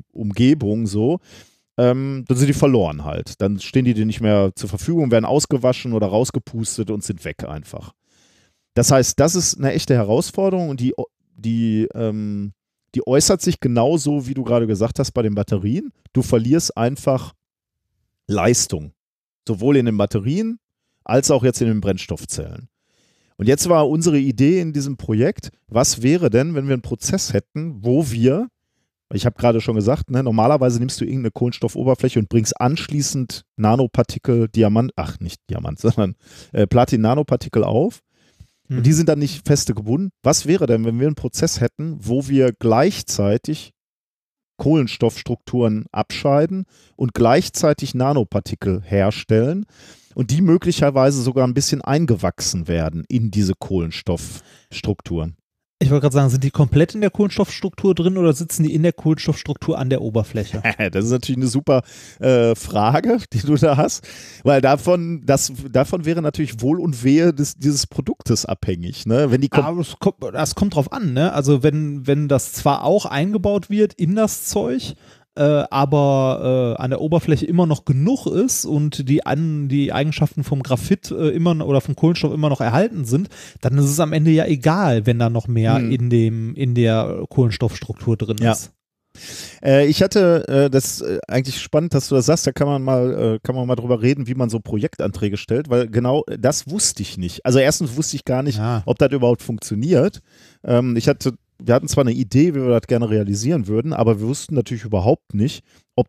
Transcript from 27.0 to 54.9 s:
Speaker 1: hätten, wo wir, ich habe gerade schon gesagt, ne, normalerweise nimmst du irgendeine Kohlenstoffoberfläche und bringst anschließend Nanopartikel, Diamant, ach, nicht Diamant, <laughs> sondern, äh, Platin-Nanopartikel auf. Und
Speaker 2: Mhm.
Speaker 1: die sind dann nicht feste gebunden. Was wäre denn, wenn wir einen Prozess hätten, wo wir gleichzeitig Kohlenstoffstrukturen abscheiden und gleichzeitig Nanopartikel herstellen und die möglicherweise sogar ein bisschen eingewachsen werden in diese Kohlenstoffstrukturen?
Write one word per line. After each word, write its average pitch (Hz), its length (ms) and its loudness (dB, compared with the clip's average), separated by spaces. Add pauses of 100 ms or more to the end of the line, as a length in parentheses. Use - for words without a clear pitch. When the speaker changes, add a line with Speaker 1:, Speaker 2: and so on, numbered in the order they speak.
Speaker 1:
hätten, 139 500 -6
wo 131 280 2
wir, 131 380 2 (640)
ich 101 140 -2
habe 120 140 -2
gerade 117 200 4
schon 113 160 -2
gesagt, 110 360 0
ne, 127 100 0
normalerweise 123 580 2
nimmst 127 220 -4
du 120 40 -4
irgendeine 120 260 -4
Kohlenstoffoberfläche 123 880 -2
und 107 100 0
bringst 113 320 0
anschließend 139 800 -4 (140)
Nanopartikel, 117 920 0
Diamant, 110 480 2
ach, - 240 -8
nicht - 300 -12
Diamant, - 300 -8
<laughs> - 0 -
sondern, 107 340 0 (400)
äh, 104 140 2
Platin-Nanopartikel 120 960 2
auf. 117 380 -2 (680)
Und 131 80 -6
Speaker 2:
Mhm. 123 60 0
Speaker 1:
die 139 100 4
sind 156 160 2
dann 147 100 2
nicht - 280 -4
feste 143 260 0
gebunden. 117 380 -2 (120)
Was - 220 2
wäre 160 220 2
denn, 113 180 2
wenn 117 140 0
wir 135 80 2
einen 151 80 -2
Prozess - 440 -4
hätten, 147 400 -4
wo 123 280 -2
wir 131 260 4
gleichzeitig 120 1200 0 (840)
Kohlenstoffstrukturen 123 1300 0
abscheiden 151 760 -2 (300)
und 123 200 -2
gleichzeitig 143 800 0
Nanopartikel 104 880 -2
herstellen 110 800 0 (480)
und 120 180 -4
die 151 100 2
möglicherweise 143 800 2
sogar 127 260 2
ein 123 80 -2
bisschen 139 260 -2
eingewachsen 95 880 -2
werden 82 420 -2
in 113 220 0
diese 95 240 0
Kohlenstoffstrukturen? - 1800 -6 (480)